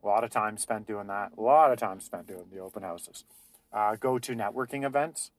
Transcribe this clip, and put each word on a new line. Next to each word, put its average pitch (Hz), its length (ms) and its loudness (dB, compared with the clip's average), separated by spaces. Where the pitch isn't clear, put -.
A 104 40 -6
lot 104 180 4
of 113 60 -6
time 107 280 -2
spent 107 280 -4
doing 101 200 -6
that. 101 300 -4
A - 40 -10
lot 139 300 8
of 101 80 2
time 98 220 -4
spent - 260 -12
doing 92 240 -14
the 95 100 -14
open 95 220 -12
houses. 90 420 -12
Uh, 107 240 2
go 127 220 0
to 123 160 -6
networking 120 500 -4
events 143 540 -2